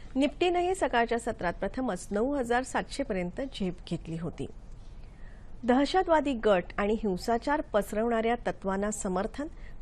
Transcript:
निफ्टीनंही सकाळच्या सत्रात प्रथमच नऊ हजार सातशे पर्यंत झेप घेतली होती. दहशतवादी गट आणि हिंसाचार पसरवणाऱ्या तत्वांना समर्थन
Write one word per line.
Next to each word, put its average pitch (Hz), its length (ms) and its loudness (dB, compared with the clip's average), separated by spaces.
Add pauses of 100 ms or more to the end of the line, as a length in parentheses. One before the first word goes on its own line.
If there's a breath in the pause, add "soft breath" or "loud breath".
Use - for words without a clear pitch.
(160 loud breath)
निफ्टीनंही 349 600 2
सकाळच्या 240 440 2
सत्रात 185 340 -2
प्रथमच 196 580 -4
नऊ 226 220 2
हजार 247 300 2
सातशे 262 400 -4
पर्यंत 185 380 -2
झेप 196 340 -2 (140)
घेतली 160 280 -4
होती. 160 280 -6 (1160 loud breath)
दहशतवादी 285 680 4
गट 214 300 6 (140)
आणि 202 160 2
हिंसाचार 233 680 0
पसरवणाऱ्या 233 760 2
तत्वांना 196 560 -2
समर्थन 214 560 -2 (340 loud breath)